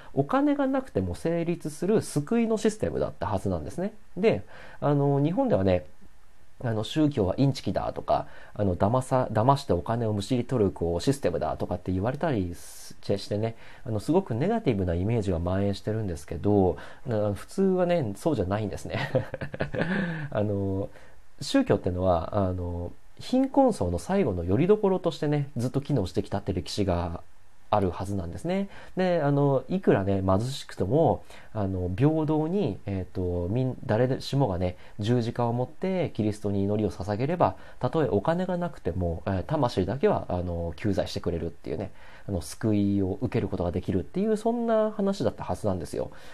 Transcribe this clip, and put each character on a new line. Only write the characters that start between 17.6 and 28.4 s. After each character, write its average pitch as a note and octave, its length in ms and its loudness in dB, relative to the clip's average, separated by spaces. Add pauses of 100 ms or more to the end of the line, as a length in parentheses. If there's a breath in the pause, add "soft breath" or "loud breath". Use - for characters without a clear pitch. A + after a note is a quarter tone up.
は F#3 240 4
ね、 E3 300 2
そ E3 160 0
う C3+ 40 2
じ G#2+ 60 0
ゃ - 20 2
な G2 160 0
い A2 60 -2
ん - 20 -2
で - 80 -6
す - 80 -10
ね。 G#2 260 -4 (580)
<laughs> E3 600 -2
あ G#2+ 120 0
の、 G2 480 -2 (500 loud breath)
宗 - 240 2
教 G#2+ 120 4
っ - 20 -2
て G2 120 0
の F2+ 120 0
は、 F2+ 340 2
あ F#2+ 160 2
の、 F2 400 -4 (260)
貧 C4 300 2
困 C4+ 240 6
層 F2+ 180 0
の F2 80 0
最 F#3+ 260 2
後 A#2 80 2
の F2 120 -2
拠 F#2+ 140 4
り D#3+ 80 6
所 G3+ 320 4
と E3+ 120 0
し D#3+ 80 -8
て D3+ 100 0
ね、 D3 280 0
ず A#2 120 0
っ - 20 -2
と - 100 0
機 - 140 0
能 G2+ 120 2
し - 60 -8
て G#2 100 0
き - 60 -10
た G2 100 -2
っ G2+ 40 -2
て - 100 -2
歴 F2+ 180 -2
史 G#2 140 0
が F2 360 0 (500)
あ G#2+ 80 4
る F#2+ 120 4
は F#2 140 -6
ず G2+ 120 -4
な F2+ 80 -2
ん E2+ 80 -8
で F#2+ 60 -10
す G2+ 60 -10